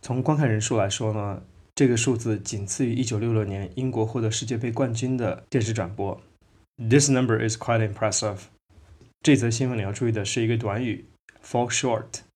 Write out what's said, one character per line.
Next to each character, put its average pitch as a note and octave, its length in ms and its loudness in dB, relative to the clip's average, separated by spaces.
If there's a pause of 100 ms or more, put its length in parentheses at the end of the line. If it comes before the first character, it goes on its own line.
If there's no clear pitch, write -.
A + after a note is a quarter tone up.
从 B2 220 -4
观 D3+ 160 2
看 D3 100 4
人 A2 120 2
数 A2+ 160 0
来 G2 120 2
说 G#2+ 240 -2
呢， G2+ 300 -6 (320)
这 C3+ 140 4
个 A#2 80 4
数 A#2 200 2
字 A2 220 -2
仅 G2+ 260 -8
次 B2+ 220 -2
于 A#2 60 0
一 A#2+ 100 -2
九 A2+ 160 -2
六 A#2 140 0
六 A2 100 2
年 G2 320 -4
英 B2+ 160 -2
国 A2+ 160 0
获 A2+ 140 -4
得 A2+ 100 0
世 A2 160 -4
界 A#2 100 -2
杯 A#2 140 -2
冠 A#2 240 0
军 B2+ 220 -2
的 A2 340 -2
电 C3 100 2
视 A2 120 0
转 G2 200 -4
播。 G2 280 -6 (560)
This C#3 340 4
number B2 340 4
is A2 120 0
quite A2+ 360 0
impressive。 G2+ 460 -2 (840)
这 D3+ 140 6
则 A#2 160 2
新 B2+ 180 0
闻 B2 80 -4
里 G#2+ 60 -2
要 G2 100 -4
注 A#2+ 140 -2
意 A#2 60 2
的 G#2+ 120 -2
是 A2+ 200 -2
一 - 20 0
个 A#2 100 2
短 A2+ 280 -2
语， G#2+ 220 -6 (380)
fall A#2+ 240 0
short A2+ 520 -2 (160)